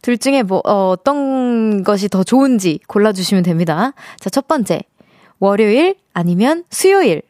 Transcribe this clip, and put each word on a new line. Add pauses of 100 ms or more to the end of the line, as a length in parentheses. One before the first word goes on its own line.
둘
중에
뭐,
어,
어떤
것이
더
좋은지
골라주시면
됩니다. (280)
자,
첫
번째. (580)
월요일 (180)
아니면
수요일.